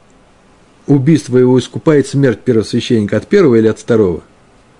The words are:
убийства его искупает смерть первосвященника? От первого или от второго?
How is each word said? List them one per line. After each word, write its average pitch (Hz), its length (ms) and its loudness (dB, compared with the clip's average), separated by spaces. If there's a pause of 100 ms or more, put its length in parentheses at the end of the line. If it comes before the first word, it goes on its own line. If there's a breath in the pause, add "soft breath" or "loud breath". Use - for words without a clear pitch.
(880)
убийства 139 500 0
его 127 220 2
искупает 139 480 -2
смерть 135 340 -2
первосвященника? 110 800 -2
От - 80 -6
первого 170 300 2
или 110 100 2
от 107 120 -2
второго? 101 440 -2 (580)